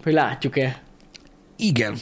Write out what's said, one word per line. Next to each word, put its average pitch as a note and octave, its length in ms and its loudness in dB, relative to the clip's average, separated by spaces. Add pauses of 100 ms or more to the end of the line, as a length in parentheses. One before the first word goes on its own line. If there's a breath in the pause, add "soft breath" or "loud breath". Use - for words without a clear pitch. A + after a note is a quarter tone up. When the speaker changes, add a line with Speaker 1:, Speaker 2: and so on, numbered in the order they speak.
Speaker 1:
hogy D#3 100 2
látjuk-e. C3 680 0 (760)
Speaker 2:
Igen. A#2+ 440 0